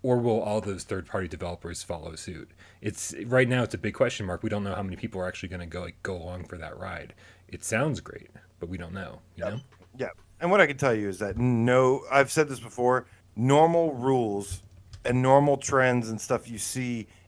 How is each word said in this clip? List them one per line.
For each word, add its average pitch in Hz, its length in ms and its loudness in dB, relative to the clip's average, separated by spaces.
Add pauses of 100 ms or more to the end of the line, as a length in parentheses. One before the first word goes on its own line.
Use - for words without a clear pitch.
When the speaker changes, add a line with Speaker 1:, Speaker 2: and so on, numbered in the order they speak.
Speaker 1:
or 127 160 2
will 117 220 2
all 104 220 -2
those 98 220 -6
third-party 95 440 -6
developers 87 540 -10
follow 82 320 -10
suit? - 360 -14 (300)
It's, - 340 -8 (120)
right 127 200 4
now, 123 160 2
it's 110 120 -4
a 98 40 -8
big 104 140 -4
question 120 320 -2
mark. 87 180 -6
We 110 60 -4
don't 104 160 -2
know 98 100 -6
how 98 80 -6
many 95 140 -6
people 95 240 -8
are 90 80 -4
actually 90 220 -10
gonna 87 160 -10
go, 87 160 -10
like, 87 200 -14
go 95 140 -6
along 90 280 -10
for - 120 -14
that 80 220 -12
ride. - 340 -12 (360)
It - 140 -14
sounds 123 380 -2
great, - 300 -18 (280)
but 87 120 -10
we 92 80 -8
don't 87 160 -10
know, - 260 -12 (160)
you 113 80 -6
Speaker 2:
Yep. 104 80 -4
Speaker 1:
know? 127 80 -8 (380)
Speaker 2:
Yeah. - 100 -4 (320)
And 175 100 0
what 202 120 6
I 156 40 6
can 139 120 -6
tell 131 160 2
you 104 160 -2
is 92 80 -8
that 101 180 -4
no, 123 760 4
I've 135 220 6
said 151 160 2
this 123 120 -8
before, 123 440 0 (320)
normal 156 560 6
rules 117 680 0 (420)
and 123 160 2
normal 139 380 8
trends 127 500 2
and 110 100 -6
stuff 120 300 -4
you 117 80 -10
see 120 500 -4 (220)